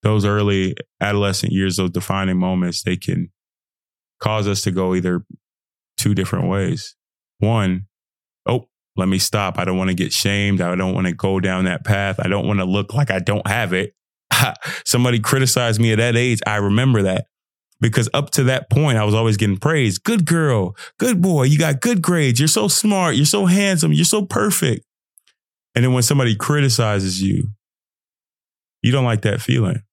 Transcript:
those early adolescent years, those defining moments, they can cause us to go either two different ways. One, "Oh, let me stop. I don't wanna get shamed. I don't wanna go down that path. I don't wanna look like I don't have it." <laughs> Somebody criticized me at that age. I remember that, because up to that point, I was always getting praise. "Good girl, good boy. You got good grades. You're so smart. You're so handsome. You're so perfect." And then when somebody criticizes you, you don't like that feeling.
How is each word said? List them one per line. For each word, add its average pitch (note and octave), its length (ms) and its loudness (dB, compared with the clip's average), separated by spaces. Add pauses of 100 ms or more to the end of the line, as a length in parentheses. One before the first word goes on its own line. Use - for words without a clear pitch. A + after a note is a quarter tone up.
those G#2 220 2
early G2+ 520 0 (240)
adolescent G2+ 520 0
years, F#2+ 240 0
those F#2 140 -2
defining F#2 480 -2
moments, F#2 440 -2
they F#2 140 -2
can F2 340 -6 (880)
cause G#2+ 260 -2
us G2+ 160 -2
to G#2+ 80 -2
go F#2 240 -2
either F2+ 300 -2 (720)
two G2+ 180 0
different F#2 340 -2
ways. F#2 480 -4 (420)
One, G2 480 0 (600)
"Oh, B2 220 -2 (280)
let F#2+ 120 0
me F#2+ 100 0
stop. F#2+ 400 -2
I F2+ 60 -2
don't F#2 140 -2
wanna F#2 160 -2
get F2 180 -4
shamed. G2+ 480 0
I F2+ 140 -2
don't F#2 200 -2
wanna F#2 180 -2
go F#2+ 280 -2
down F#2 240 -2
that F2 200 -2
path. G2 360 -2
I F#2+ 80 -4
don't G2+ 180 -2
wanna G2 180 0
look G2+ 300 -2
like C#3+ 160 0
I F#2+ 100 -2
don't G2+ 260 -2
have G#2 260 -2
it." F#2+ 220 -2 (360)
<laughs> - 540 -2
Somebody B2 360 2
criticized A#2+ 600 2
me A#2 120 4
at G#2+ 60 2
that A#2 180 2
age. A#2+ 300 0
I G#2+ 100 -2
remember G#2+ 460 2
that, F#2+ 240 0 (540)
because A#2 340 2
up C#3+ 180 -2
to C#3 120 2
that B2+ 260 0
point, C#3+ 280 2
I G#2+ 60 2
was G#2 100 2
always A2+ 220 2
getting G2+ 200 0
praise. B2 420 0
"Good G#3+ 260 0
girl, C3 520 0 (220)
good A3+ 220 0
boy. E3 240 2
You D3 140 4
got D3+ 220 0
good A#3 220 2
grades. C#3+ 380 2
You're D#3 80 4
so G#3 200 0
smart. F#3 480 2
You're C#3+ 80 4
so G3 220 2
handsome. F3+ 460 2
You're D3+ 120 2
so G#3 200 0
perfect." F#3 600 0 (920)
And A#2 100 2
then B2+ 80 2
when B2+ 100 2
somebody B2 320 2
criticizes G#2 880 0
you, G2 280 -2 (1300)
you A#2+ 100 2
don't C3 120 2
like A2 180 0
that G#2+ 180 -2
feeling. G#2+ 420 -2 (100)